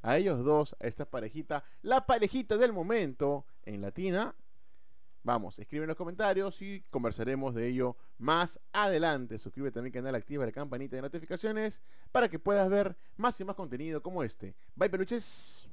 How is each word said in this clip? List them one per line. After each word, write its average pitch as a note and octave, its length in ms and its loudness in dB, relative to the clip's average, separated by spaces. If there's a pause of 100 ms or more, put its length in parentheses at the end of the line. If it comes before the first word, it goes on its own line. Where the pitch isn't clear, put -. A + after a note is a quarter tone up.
a B2 160 4
ellos F3+ 260 4
dos, D3+ 360 4
a B2 80 -2
esta C#3 220 -4
parejita, C3+ 560 -4 (160)
la B3+ 240 4
parejita A3+ 500 4
del A#3 160 6
momento D#3+ 720 0 (180)
en G2+ 180 -6
Latina? F3+ 520 0 (920)
Vamos, A2+ 340 0
escribe D3 280 -4
en D#3+ 40 -4
los D#3 80 -2
comentarios F#3+ 640 0
y G3 200 -8 (100)
conversaremos B2 640 0
de A#2 120 0
ello B2+ 300 0 (220)
más E3 400 4 (140)
adelante. D#3 680 2
Suscríbete B2+ 400 -4
a - 20 -4
mi B2+ 100 -6
canal, B2+ 240 -2
activa C3+ 300 -2
la A2 60 -2
campanita C3 440 -6
de C3 60 -4
notificaciones F#3 800 -2 (300)
para B3 180 6
que D#3+ 100 -4
puedas G3+ 300 4
ver G3 260 4 (220)
más A#3 220 2
y G3 40 -4
más G3 120 -4
contenido D3+ 480 -4
como F3+ 200 -2
este. F#2+ 320 -6 (200)
Bye, - 140 4
peluches. - 840 -2